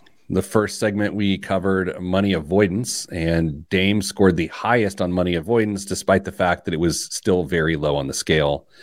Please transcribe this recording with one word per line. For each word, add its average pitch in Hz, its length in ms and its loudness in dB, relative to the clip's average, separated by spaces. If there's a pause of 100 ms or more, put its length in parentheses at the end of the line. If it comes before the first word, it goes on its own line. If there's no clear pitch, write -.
(300)
The 90 120 0
first 104 380 0
segment, 104 340 -2
we 98 240 0
covered 95 640 -2
money 92 320 2
avoidance, 92 760 0
and 82 600 -2
Dame 98 340 2
scored 95 360 2
the 82 100 -2
highest 110 540 0
on 90 100 -2
money 90 240 0
avoidance, 104 480 0
despite 98 400 0
the 92 80 -10
fact 87 320 0
that 90 100 -4
it 80 60 -2
was 82 340 0
still 90 300 0
very 80 320 0
low 73 220 -2
on 69 100 -4
the 67 60 -6
scale. 73 560 0 (140)